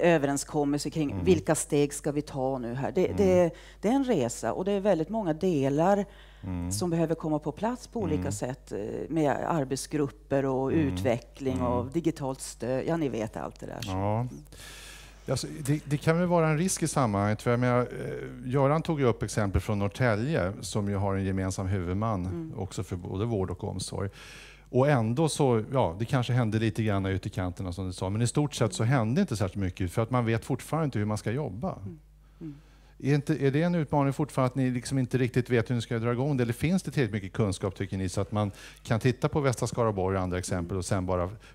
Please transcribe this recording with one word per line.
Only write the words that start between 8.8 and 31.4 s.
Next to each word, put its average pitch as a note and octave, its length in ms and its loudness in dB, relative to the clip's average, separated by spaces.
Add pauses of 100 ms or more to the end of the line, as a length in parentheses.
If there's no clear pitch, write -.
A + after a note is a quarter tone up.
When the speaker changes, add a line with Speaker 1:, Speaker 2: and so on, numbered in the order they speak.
Speaker 1:
med D3+ 280 2 (120)
arbetsgrupper C#3 960 -2
och C3 280 0
Speaker 2:
Mm. D3+ 220 2
Speaker 1:
utveckling A#2+ 640 -2
Speaker 2:
Mm. B2 80 0
Speaker 1:
och B2 200 0
digitalt D3+ 540 -4
stöd. B2 460 -4
Ja, E3 100 0
ni D#3 120 0
vet A#2 280 -4
allt D#2 240 -8
det - 60 -12
där. - 160 -10
Speaker 2:
Ja. G#2 440 0 (1000)
Alltså, C3 180 -2 (140)
det, D3 240 0
det C#3+ 120 -2
kan E3 220 2
väl F3+ 80 2
vara E3+ 220 4
en D3+ 100 2
risk F3+ 240 0
i D#3+ 60 0
sammanhanget, G#2 540 2
för A#2+ 80 2
jag A#2+ 100 4
menar, B2 200 4
eh, B2+ 680 -6
Göran C#3+ 320 4
tog D#3 180 -2
ju C3 60 4
upp A2 160 2
exempel G2+ 380 0
från G#2 180 0
Norrtälje, G#2+ 840 2
som G2+ 280 -2
ju G2+ 80 0
har G2 200 0
en F#2+ 80 0
gemensam F#2+ 420 -2
huvudman F#2+ 600 0
Speaker 1:
Mm. D#3+ 300 -6
Speaker 2:
också - 280 -6
för F#2+ 120 -6
både F#2 280 -4
vård G2 260 -2
och - 140 -8
omsorg. F#2+ 460 -6 (600)
Och B2+ 200 4
ändå B2 380 4
så, B2 440 2
ja, G2 260 2
det A#2 60 -2
kanske B2 280 0
hände A2+ 260 2
lite A2 240 0
grann G2 240 0
i F#2+ 80 0
ytterkanterna F#2 580 -4
som F#2 140 -6
du F2+ 60 -6
sa, F#2+ 180 -4
men G#2+ 120 0
i A#2+ 40 2
stort D3 280 0
sett A2 200 2
så A#2 100 0
hände B2 360 2
inte D#3 160 0
särskilt G2 280 -2
mycket, - 280 -2
för A#2 100 0
att A2 80 -2
man B2 160 2
vet A2+ 180 0
fortfarande D3 400 -2
inte B2 140 -2
hur G#2 80 0
man G#2+ 120 -2
ska - 140 -4
jobba. B2+ 400 -4